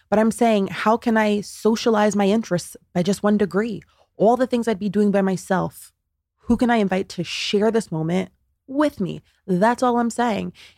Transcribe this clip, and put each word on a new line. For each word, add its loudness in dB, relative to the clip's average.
but 2
I'm 4
saying, 2
how 0
can 0
I 0
socialize 0
my 2
interests -2
by 0
just -2
one 2
degree? -2
All 4
the 0
things -2
I'd -2
be -4
doing 2
by 2
myself, -4
who 2
can 0
I 4
invite 0
to -8
share -2
this -2
moment -2
with -2
me? -6
That's 2
all 2
I'm 0
saying. -4